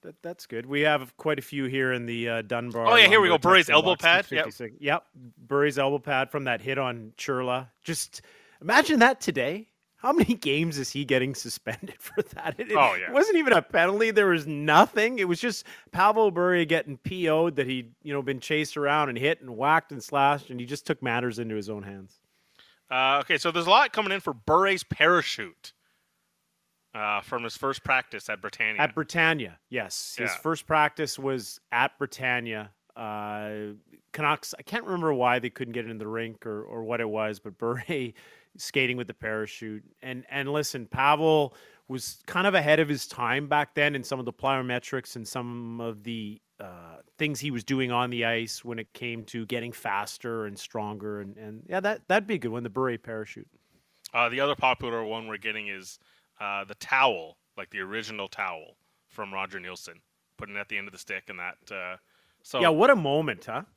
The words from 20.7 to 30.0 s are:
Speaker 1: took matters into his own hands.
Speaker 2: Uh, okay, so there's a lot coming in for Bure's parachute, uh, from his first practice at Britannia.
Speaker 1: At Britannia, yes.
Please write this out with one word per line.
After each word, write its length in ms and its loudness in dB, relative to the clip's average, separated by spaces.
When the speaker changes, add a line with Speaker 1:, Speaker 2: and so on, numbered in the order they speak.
Speaker 1:
took 160 -2
matters 360 -2
into 180 -6
his 140 -6
own 120 -8
hands. 380 -16
Speaker 2:
Uh, 320 4
okay, 160 0
so 120 0
there's 160 0
a 40 4
lot 220 8
coming 200 -2
in 80 -2
for 140 -6
Bure's 500 4
parachute, 880 2
uh, 260 -2
from 220 -6
his 140 -8
first 260 -4
practice 480 -2
at 100 -6
Britannia. 400 -4
Speaker 1:
At 140 2
Britannia, 640 0
yes. 460 -8